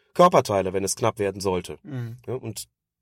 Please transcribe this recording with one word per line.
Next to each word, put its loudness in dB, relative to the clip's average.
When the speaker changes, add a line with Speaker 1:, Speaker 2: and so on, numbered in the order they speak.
Speaker 1:
Körperteile, 4
wenn 0
es -2
knapp 0
werden -2
sollte. -4
Speaker 2:
Mhm. -10
Speaker 1:
Ja, -6
und -10